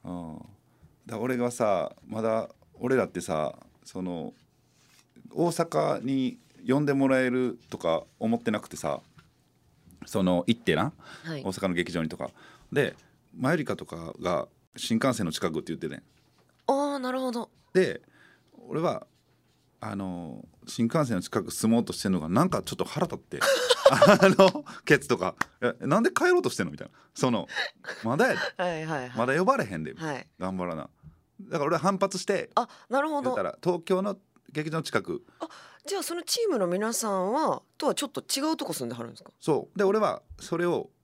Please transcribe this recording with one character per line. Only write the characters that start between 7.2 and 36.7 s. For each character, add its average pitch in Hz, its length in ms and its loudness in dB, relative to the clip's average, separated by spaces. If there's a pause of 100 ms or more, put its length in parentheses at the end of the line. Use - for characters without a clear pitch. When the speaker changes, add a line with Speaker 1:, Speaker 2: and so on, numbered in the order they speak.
Speaker 1:
え 127 100 2
る 127 280 0 (120)
と - 80 -8
か 82 260 0 (140)
思 113 180 0
っ 117 40 -4
て 113 100 -2
な 107 100 -2
く - 80 -18
て - 80 -14
さ、 71 240 -4 (1040)
そ 104 160 0
の、 90 240 4
行 113 120 2
っ - 20 -20
て 82 140 2
な、 107 180 2 (320)
Speaker 2:
は 165 120 -8
い。 127 60 -10
Speaker 1:
大 95 100 -6
阪 95 160 -4
の 90 60 0
劇 87 180 -2
場 82 100 -2
に 80 60 -2
と - 80 -8
か。 - 140 -8 (420)
で、 135 240 0 (400)
マ 135 160 0
ユ 175 60 2
リ 139 60 -4
カ 104 120 -4
と - 100 -14
か 82 340 -12
が 87 280 -2 (280)
新 - 200 0
幹 127 180 2
線 117 120 -2
の 80 60 -2
近 87 180 -2
く 78 100 -2
っ - 20 -16
て - 60 -14
言 80 80 -6
っ - 20 -16
て 78 100 -8
て 71 80 -10
ん。 - 60 -18 (640)
Speaker 2:
あ 262 60 2 (240)
ー、 - 20 -6
な 254 140 -6
る 262 80 -4
ほ 254 100 -2
ど。 233 200 -8 (220)
Speaker 1:
で、 170 300 2 (680)
俺 151 120 -4
は、 160 260 -2 (720)
あ 110 140 -8
の、 87 500 -8 (220)
新 117 200 0
幹 147 200 2
線 113 100 -2
の 92 60 0
近 107 200 -2
く - 80 -8
住 110 220 2
も 117 80 6
う - 40 -4
と - 80 -6
し - 100 -8
て 104 60 0
ん 95 40 2
の 85 80 2
が、 80 80 -6
な 117 160 4
ん 185 60 0
か 117 120 0
ち - 100 -8
ょ - 20 -6
っ - 20 -10
と 90 80 -2
腹 160 220 -2
立 - 100 -8
っ - 20 -14
て。 - 220 -12
<laughs> 508 500 4
あ - 280 8 (200)
の、 196 260 6 (200)
ケ 143 140 6
ツ - 100 -6
と 107 100 2
か。 90 160 -2 (260)
「え、 123 140 0 (120)
な 170 140 4
ん - 20 0
で 370 80 2
帰 359 200 2
ろ 359 80 6
う - 40 2
と - 80 0
し - 60 -6
て 104 60 -2
ん 90 40 0
の？」 78 60 -8
み 73 60 -14
た - 60 -12
い - 40 -16
な。 - 60 -20 (200)
そ 131 160 2
の、 104 180 -2 (560)
ま 120 120 0
だ 240 120 4
や 214 60 2
で。 - 40 -2 (240)
Speaker 2:
は 180 60 0
い 160 180 -6
は 156 120 -4
い - 40 -4
は 127 40 -8
い。 123 100 -14
Speaker 1:
ま 117 100 2
だ 135 120 2
呼 190 60 2
ば 269 120 4
れ 180 80 -2
へ 98 120 -6
ん 78 80 -4
で。 - 100 -10
Speaker 2:
は 156 200 -6
い。 - 120 -10 (120)
Speaker 1:
頑 92 180 -4
張 90 100 -4
ら 85 80 -6
な。 76 140 -10 (520)
だ 190 120 -10
か 165 60 -2
ら 143 60 0
俺 160 100 2
は 151 60 0
反 190 180 0
発 190 200 -2
し - 60 -8
て、 - 300 -2
Speaker 2:
あ、 233 140 0 (200)
な 262 120 0
る 302 80 -2
ほ 302 80 -2
ど。 285 60 -2
Speaker 1:
言 254 100 -2
っ 233 40 -2
た 202 60 -2
ら、 - 200 -4
東 175 200 0
京 190 200 0
の 196 140 -4 (360)
劇 151 180 -4
場 160 80 -4
の 160 40 -4
近 107 200 -2
く。 - 220 -8 (160)
Speaker 2:
あ、 330 80 -10 (380)
じ 392 100 -4
ゃ 370 40 -2
あ - 20 -6
そ 339 120 -6
の 349 80 -6
チ - 240 -2
ー 392 40 2
ム 262 80 2
の 185 80 2
皆 202 260 0